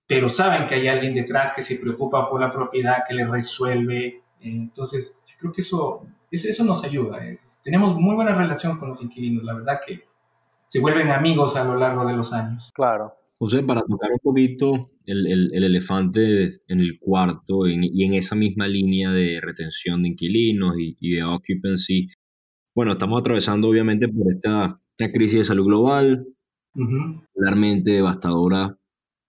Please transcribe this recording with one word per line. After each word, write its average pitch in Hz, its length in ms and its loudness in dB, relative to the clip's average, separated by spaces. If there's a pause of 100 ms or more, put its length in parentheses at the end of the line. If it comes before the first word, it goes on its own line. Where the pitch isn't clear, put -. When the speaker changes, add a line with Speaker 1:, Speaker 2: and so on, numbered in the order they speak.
Speaker 1:
pero 127 240 2
saben 143 380 2
que - 80 -2
hay 131 140 2
alguien 131 260 0
detrás 123 380 0
que 135 100 -6
se 127 140 -4
preocupa 131 520 -2
por 131 120 -2
la 131 100 0
propiedad, 127 560 -2
que 123 80 -6
le 123 100 -2
resuelve. 123 960 -2 (200)
Entonces, 117 880 -10
yo - 100 -20
creo 170 140 -8
que - 80 -6
eso, 175 440 -4 (240)
eso, 175 200 -6
eso 226 160 0
nos 190 180 2
ayuda. 123 420 -6
Es, - 380 -18
tenemos 185 320 2
muy 185 220 2
buena 220 180 2
relación 165 460 -2
con 139 80 -10
los 127 120 -12
inquilinos, 120 440 -6
la 113 100 -8
verdad 120 320 -4
que 180 160 -14 (640)
se 131 140 -2
vuelven 156 300 2
amigos 151 440 2
a 131 80 0
lo 127 140 0
largo 127 280 0
de 120 120 -2
los 117 160 -4
años. 113 420 -6
Speaker 2:
Claro. 113 400 -2 (240)
Speaker 3:
José, 117 240 0
para 123 200 0
tocar 104 280 -4
un 120 100 0
poquito 131 720 0 (160)
el, 98 220 -2
el, 92 260 2
el 92 80 2
elefante 95 840 2 (180)
en 92 140 0
el 87 180 0
cuarto 92 720 0
en, 87 160 0
y 92 200 0
en 95 100 2
esa 92 200 -2
misma 104 320 0
línea 95 460 0
de 87 280 0
retención 85 640 -6
de 87 60 0
inquilinos 92 680 0
y, 82 220 -6
y 87 160 -2
de 85 80 -2
occupancy, 92 880 -2 (640)
bueno, 113 160 0
estamos 98 300 0
atravesando 107 480 0
obviamente 110 400 2
por 107 240 0
esta, 101 480 -2 (180)
esta 113 140 -2
crisis 110 260 2
de 107 60 4
salud 98 220 2
global, 131 600 4 (480)
Speaker 1:
Ujú. 135 480 -4 (140)
Speaker 3:
realmente 101 560 2
devastadora, 92 840 2 (520)